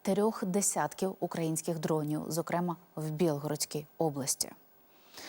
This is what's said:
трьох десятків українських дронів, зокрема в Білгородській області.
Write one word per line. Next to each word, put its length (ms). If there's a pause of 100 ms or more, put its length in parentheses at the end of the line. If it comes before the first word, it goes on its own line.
трьох 440
десятків 760
українських 600
дронів, 480
зокрема 480 (200)
в 140
Білгородській 760 (120)
області. 540 (760)